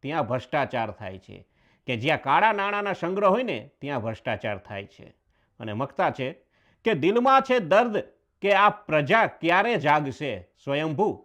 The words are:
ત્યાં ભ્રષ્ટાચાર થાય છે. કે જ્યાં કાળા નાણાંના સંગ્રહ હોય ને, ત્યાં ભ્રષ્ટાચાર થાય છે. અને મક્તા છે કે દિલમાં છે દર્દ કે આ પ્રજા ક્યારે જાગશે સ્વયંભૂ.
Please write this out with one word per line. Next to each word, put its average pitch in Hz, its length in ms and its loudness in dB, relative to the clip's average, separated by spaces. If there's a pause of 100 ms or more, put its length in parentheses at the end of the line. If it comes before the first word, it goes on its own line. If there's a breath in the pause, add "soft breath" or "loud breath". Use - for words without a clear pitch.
ત્યાં 143 260 -4
ભ્રષ્ટાચાર 123 640 -4
થાય 95 280 -14
છે. 95 280 -20 (400)
કે 123 100 -2
જ્યાં 143 240 0
કાળા 175 300 4
નાણાંના 202 420 -2
સંગ્રહ 190 360 0
હોય 233 140 2
ને, 135 280 -8 (100)
ત્યાં 139 200 -6
ભ્રષ્ટાચાર 110 560 -6
થાય 101 280 -12
છે. - 300 -20 (440)
અને 107 140 -8
મક્તા 139 360 -2
છે 135 240 -6 (500)
કે 220 100 2
દિલમાં 240 480 4
છે 254 180 0
દર્દ 208 440 2 (380)
કે 202 120 2
આ 196 160 6
પ્રજા 165 580 2
ક્યારે 196 480 0
જાગશે 143 760 0 (140)
સ્વયંભૂ. 151 600 -2